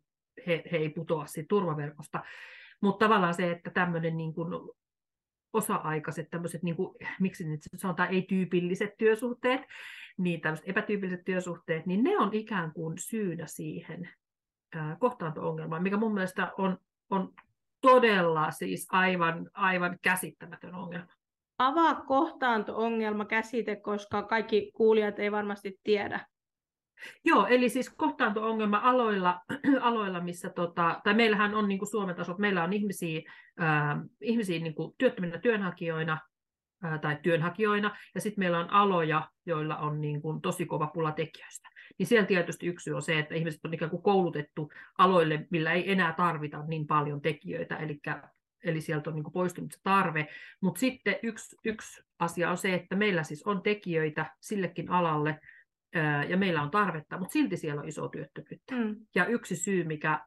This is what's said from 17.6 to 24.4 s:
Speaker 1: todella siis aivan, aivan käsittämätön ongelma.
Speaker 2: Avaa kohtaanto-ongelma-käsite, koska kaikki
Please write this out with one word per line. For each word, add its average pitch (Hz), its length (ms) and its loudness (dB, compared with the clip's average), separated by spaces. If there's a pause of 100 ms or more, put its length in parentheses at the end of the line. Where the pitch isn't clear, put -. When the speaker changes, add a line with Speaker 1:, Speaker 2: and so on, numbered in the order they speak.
Speaker 1:
todella 190 680 6
siis 180 400 -6
aivan, 175 640 2
aivan 180 480 0
käsittämätön 175 720 -4
ongelma. 175 380 -12 (460)
Speaker 2:
Avaa 294 360 4
kohtaanto-ongelma-käsite, 220 1800 0
koska 208 460 -4
kaikki 214 520 0